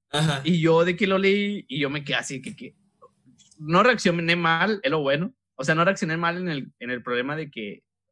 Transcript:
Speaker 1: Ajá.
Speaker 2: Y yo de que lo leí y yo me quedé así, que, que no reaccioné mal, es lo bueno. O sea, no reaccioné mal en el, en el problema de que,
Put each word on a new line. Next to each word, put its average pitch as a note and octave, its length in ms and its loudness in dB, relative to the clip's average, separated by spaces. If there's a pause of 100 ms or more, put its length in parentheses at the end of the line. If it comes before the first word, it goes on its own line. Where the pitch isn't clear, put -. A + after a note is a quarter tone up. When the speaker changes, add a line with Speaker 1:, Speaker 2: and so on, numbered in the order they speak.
(100)
Speaker 1:
Ajá. D3 340 0
Speaker 2:
Y E3+ 160 2
yo E3 240 6
de F3+ 100 2
que G3 140 0
lo F#3+ 100 2
leí G3+ 500 0
y C#3+ 120 -6
yo C#3 100 -2
me D3 140 -6
quedé C3 140 -2
así, C3 220 -6
que, - 140 -12
que - 220 -18 (840)
no D#3+ 240 4
reaccioné F3 540 2
mal, F3 480 0
es C3+ 80 0
lo D#3+ 80 0
bueno. D3 340 -2 (220)
O - 80 -8
sea, D#3+ 100 2
no E3 100 2
reaccioné F3+ 320 0
mal E3+ 220 -2
en F#3 100 -6
el, C#3+ 300 -8
en A#2+ 120 -10
el B2 120 -6
problema B2 320 -4
de D3+ 160 -8
que, G#2 320 -12 (300)